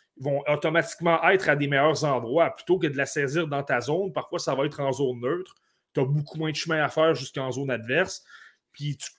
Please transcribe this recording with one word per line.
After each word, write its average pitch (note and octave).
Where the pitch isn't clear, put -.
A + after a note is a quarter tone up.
vont C#3
automatiquement D#3+
être F#3+
à D3
des C#3+
meilleurs C#3+
endroits C3+
plutôt -
que F3
de C#3+
la C#3
saisir D3+
dans C#3+
ta C3
zone. D#3+
Parfois, D3+
ça D3+
va C3+
être D3
en C#3
zone B2+
neutre. E3
T'as C#3
beaucoup D3
moins D#3
de D3+
chemin D#3+
à C3+
faire D#3+
jusqu'en C3
zone C3+
adverse. A#2+
Puis, C#3+
tu, -